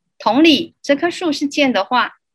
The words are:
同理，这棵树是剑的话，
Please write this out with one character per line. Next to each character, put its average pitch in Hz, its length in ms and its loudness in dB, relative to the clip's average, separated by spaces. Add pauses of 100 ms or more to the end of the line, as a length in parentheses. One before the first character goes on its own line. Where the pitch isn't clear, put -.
(180)
同 240 260 2
理， 294 380 2
这 285 140 0
棵 339 140 -2
树 339 220 -4
是 285 160 -4
剑 277 260 0
的 196 100 0
话， 233 300 -2 (220)